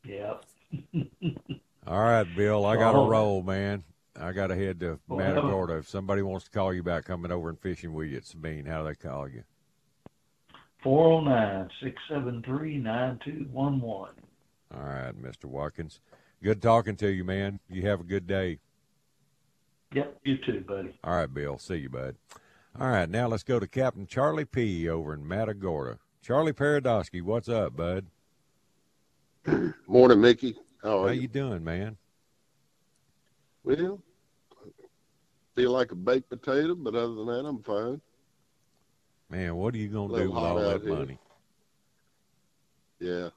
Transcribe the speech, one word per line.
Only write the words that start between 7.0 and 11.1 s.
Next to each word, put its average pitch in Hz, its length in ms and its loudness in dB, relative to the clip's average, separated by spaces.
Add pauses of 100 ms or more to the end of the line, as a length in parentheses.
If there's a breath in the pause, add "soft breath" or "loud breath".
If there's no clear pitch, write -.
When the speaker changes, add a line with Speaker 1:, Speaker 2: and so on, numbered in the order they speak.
Speaker 2:
coming 87 280 -6
over 82 160 -4
and 80 100 -8
fishing 85 360 -6
with 78 160 -6
you 65 80 -6
at - 80 -12
Sabine, 78 400 -10
how 78 160 -4
do 78 60 -4
they 76 60 -6
call 69 340 -8
you? 58 160 -14 (1400 soft breath)
Speaker 1:
Four 156 300 8